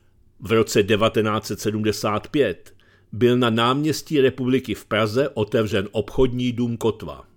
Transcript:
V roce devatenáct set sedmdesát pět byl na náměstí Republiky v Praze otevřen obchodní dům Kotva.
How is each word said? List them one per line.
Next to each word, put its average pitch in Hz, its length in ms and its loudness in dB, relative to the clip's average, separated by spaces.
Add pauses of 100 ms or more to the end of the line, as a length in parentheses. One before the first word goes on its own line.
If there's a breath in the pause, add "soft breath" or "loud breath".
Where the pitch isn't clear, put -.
(400)
V 95 120 -6
roce 113 300 4
devatenáct 110 640 0
set 101 140 -8
sedmdesát 107 680 -2
pět 120 460 -2 (380 soft breath)
byl 120 260 4
na 123 120 2
náměstí 135 720 0
Republiky 127 540 0
v - 100 -10
Praze 110 440 0
otevřen 107 640 0
obchodní 123 600 0
dům 117 240 -4
Kotva. 90 480 -6 (120)